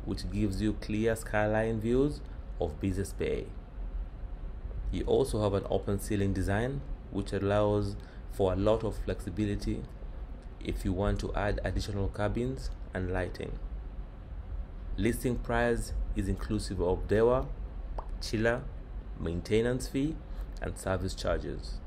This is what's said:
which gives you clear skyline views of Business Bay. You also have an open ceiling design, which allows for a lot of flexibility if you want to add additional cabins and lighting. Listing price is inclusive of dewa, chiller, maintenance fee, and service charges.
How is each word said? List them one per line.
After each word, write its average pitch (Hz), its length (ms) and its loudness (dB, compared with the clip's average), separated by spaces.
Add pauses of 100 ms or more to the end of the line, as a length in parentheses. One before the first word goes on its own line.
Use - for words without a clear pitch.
which 98 240 -2
gives 98 320 0
you 107 100 2
clear 110 420 0
skyline 110 640 2
views 127 440 4 (360)
of 80 220 -2
Business 95 320 0
Bay. - 320 0 (1500)
You 90 140 0
also 120 380 4
have 101 100 4
an 98 160 2
open 98 320 2
ceiling 98 320 2
design, 104 480 2 (300)
which 101 240 -2
allows 101 600 4 (360)
for 92 240 4
a - 20 2
lot 107 280 4
of 101 200 0
flexibility 101 760 0 (840)
if - 180 -2
you 98 120 2
want 101 260 2
to 98 140 -2
add 101 280 2
additional 98 460 0
cabins 117 640 0 (240)
and 92 180 0
lighting. - 460 -2 (1400)
Listing 117 400 2
price 117 560 2 (240)
is 104 100 2
inclusive 98 540 0
of 87 260 2
dewa, 123 420 4 (720)
chiller, 117 400 2 (580)
maintenance 107 680 2
fee, 147 280 0 (460)
and 90 160 -4
service 92 360 0
charges. 78 720 -2